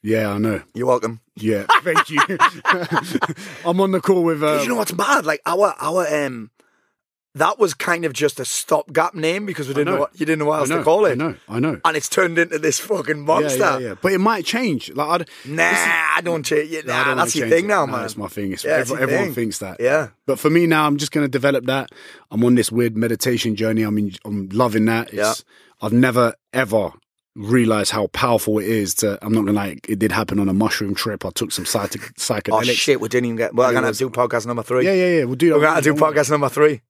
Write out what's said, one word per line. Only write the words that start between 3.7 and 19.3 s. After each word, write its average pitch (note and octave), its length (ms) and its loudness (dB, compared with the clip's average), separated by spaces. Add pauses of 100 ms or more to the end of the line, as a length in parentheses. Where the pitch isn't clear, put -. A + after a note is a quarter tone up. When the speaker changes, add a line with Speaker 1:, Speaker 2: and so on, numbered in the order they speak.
Speaker 1:
on F#3+ 120 2
the F#3 100 0
call F#3 220 4
with, D#3+ 200 2
uh, D3+ 180 2
Speaker 2:
You - 80 -2
know B3 60 0
what's G#3 180 -2
mad? B3 340 0
Like, D3+ 180 -2
our, F#3 340 2
our, D3+ 460 0
um, A#2 240 -8 (880)
that D#3+ 240 2
was F3+ 160 2
kind E3+ 280 -2
of D#3 80 -2
just C#3 280 -2
a B2+ 60 -6
stopgap - 680 -2
name F3 300 -2
because D3+ 220 -8
we C#3 60 -6
Speaker 1:
I C3+ 40 -2
Speaker 2:
didn't D3 80 2
know F3+ 80 -2
Speaker 1:
know. E3+ 80 -2
Speaker 2:
what, - 180 -6
you D3+ 60 -2
didn't D#3 140 0
know D3 60 -2
what D3+ 100 2
Speaker 1:
I D#3 60 -2
Speaker 2:
else C3+ 80 0
Speaker 1:
know, E3 100 0
Speaker 2:
to C#3 40 -4
call F3+ 220 4
it. E3 60 4
Speaker 1:
I B2 40 -2
know, D3+ 200 -4 (120)
I G#2+ 120 -4
know. D3+ 260 -2
Speaker 2:
And D#3+ 100 2
it's D3 140 -4
turned F3 300 0
into E3 180 0
this D3+ 220 -2
fucking D#3+ 380 -4
Speaker 1:
Yeah, D3 60 -12
Speaker 2:
monster. D3+ 360 2
Speaker 1:
yeah, D3+ 180 2
yeah. A#2+ 240 -6
But F#3+ 120 2
it F#3+ 40 0
might G3+ 260 2
change. A3+ 480 -4
Like, D#3 300 -2
I'd, - 80 -10 (200)
Speaker 2:
Nah, E3 200 0
Speaker 1:
this F3 100 2
is E3+ 80 2 (280)
Speaker 2:
I E3 80 0
don't E3 200 -2
change D3+ 280 0
it. D#3 160 -8
Speaker 1:
No, B2 60 -4
I D#3 40 0
Speaker 2:
Nah, D3 80 0
Speaker 1:
don't C#3+ 120 0
Speaker 2:
that's D#3+ 180 0
Speaker 1:
wanna D#3 100 0
Speaker 2:
your A2+ 40 -2
Speaker 1:
change E3 120 4
Speaker 2:
thing G3 40 -2
Speaker 1:
it. - 80 -4
Speaker 2:
now, E3+ 120 2
Speaker 1:
Nah, C3+ 120 -6
Speaker 2:
man. A#2 80 -4
Speaker 1:
it's G#2+ 120 -10
my G2+ 100 -8
thing. G2+ 260 -6
It's F2+ 100 -10
Speaker 2:
Yeah, D3+ 160 2
it's A#2+ 120 -4
Speaker 1:
everyone, B2+ 100 -6
Speaker 2:
your C3 80 0
Speaker 1:
everyone G3 180 0
Speaker 2:
thing. D3+ 80 -6